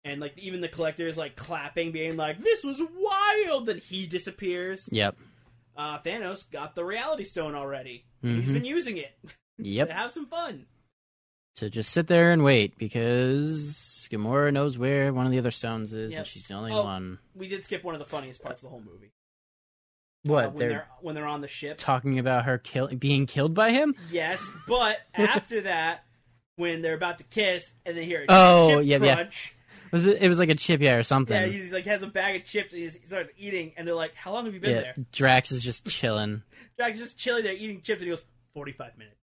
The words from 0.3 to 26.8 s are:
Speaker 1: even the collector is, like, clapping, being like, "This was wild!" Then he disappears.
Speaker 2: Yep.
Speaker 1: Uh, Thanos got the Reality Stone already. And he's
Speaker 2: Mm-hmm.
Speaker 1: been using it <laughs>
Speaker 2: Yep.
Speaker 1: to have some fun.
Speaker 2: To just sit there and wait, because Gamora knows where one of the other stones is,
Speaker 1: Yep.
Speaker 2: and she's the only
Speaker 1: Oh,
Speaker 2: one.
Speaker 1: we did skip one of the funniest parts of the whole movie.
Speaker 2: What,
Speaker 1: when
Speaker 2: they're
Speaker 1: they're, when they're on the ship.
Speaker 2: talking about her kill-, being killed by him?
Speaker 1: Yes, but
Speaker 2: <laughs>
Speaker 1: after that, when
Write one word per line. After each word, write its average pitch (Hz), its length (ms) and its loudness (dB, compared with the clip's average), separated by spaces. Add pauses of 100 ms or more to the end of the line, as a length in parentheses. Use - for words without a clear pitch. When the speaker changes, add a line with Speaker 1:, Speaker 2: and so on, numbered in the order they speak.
Speaker 1:
even 185 220 -8
the 170 80 -4
collector 165 400 -4
is, 156 80 -6
like, 151 180 -8
clapping, 160 580 -6
being 160 260 -6
like, 156 240 -4
"This 440 200 2
was 277 180 -6 (140)
wild!" 392 720 2
Then 196 120 -4
he 190 280 -10
disappears. 180 880 -6
Speaker 2:
Yep. 110 240 2 (600)
Speaker 1:
Uh, 147 240 -8
Thanos 190 500 -8
got 147 240 -12
the 170 100 -6
Reality 233 400 -6
Stone 156 300 -6
already. 135 500 -10 (180)
And 120 140 0
he's 117 80 0
Speaker 2:
Mm-hmm. 135 80 0
Speaker 1:
been 143 140 0
using 262 320 -4
it 143 180 -14 (220)
<laughs> - 200 -20
Speaker 2:
Yep. 196 300 -2
Speaker 1:
to 160 60 -10
have 226 180 -6
some 311 140 -12
fun. 330 400 -10 (920)
Speaker 2:
To 110 120 -6
just 110 220 -6
sit 165 160 2
there 170 260 8
and 160 120 6
wait, 123 340 6
because 131 1300 -2
Gamora 127 420 0
knows 139 260 0
where 139 340 2
one 127 140 0
of 131 60 2
the 127 60 2
other 123 120 0
stones 113 420 -6
is, 110 200 -8
Speaker 1:
Yep. 156 80 -8
Speaker 2:
and 156 60 -10
she's - 200 -16
the 98 80 -12
only 107 180 -6
Speaker 1:
Oh, 214 120 0
Speaker 2:
one. 92 340 -8 (160)
Speaker 1:
we 190 140 -14
did 190 160 -10
skip - 200 -8
one 170 100 -6
of 151 40 -10
the 143 80 -12
funniest 135 360 -12
parts 123 200 -14
of 131 60 -20
the - 20 -20
whole 127 120 -18
movie. 101 280 -20 (1120)
Speaker 2:
What, 143 300 2
Speaker 1:
when 147 60 -12
Speaker 2:
they're 123 100 0
Speaker 1:
they're, - 200 -4 (120)
when 160 140 -10
they're 151 120 -8
on 147 140 -6
the 143 80 -12
ship. 151 300 -12
Speaker 2:
talking 131 400 0
about 123 260 0
her 127 140 0
kill-, 131 300 -4
being 139 380 0
killed 147 280 0
by 214 160 4
him? 277 240 2 (160)
Speaker 1:
Yes, 175 360 -4 (220)
but 220 380 0
Speaker 2:
<laughs> - 80 -20
Speaker 1:
after 214 480 0
that, 170 420 -2 (520)
when 170 260 -4